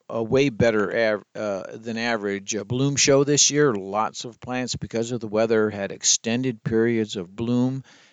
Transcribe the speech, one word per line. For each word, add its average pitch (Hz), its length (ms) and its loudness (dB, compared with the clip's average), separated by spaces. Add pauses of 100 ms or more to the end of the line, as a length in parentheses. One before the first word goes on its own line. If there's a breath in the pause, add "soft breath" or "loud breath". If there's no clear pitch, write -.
a 117 140 -4
way 131 260 2
better 107 420 2
av-, 107 340 0 (100)
uh, 101 300 -6 (100)
than 113 240 -8
average, 104 580 -4
uh, 98 80 -6
bloom 131 320 -2
show 139 280 6
this 139 260 4
year. 143 240 4
Lots 98 500 -4
of - 160 -16
plants, 127 360 -6
because 113 340 -4
of 120 100 -4
the 113 80 -8
weather, 110 400 2
had 101 240 -6
extended 117 720 -2
periods 113 520 0
of 92 180 -8
bloom, 123 500 0 (280 soft breath)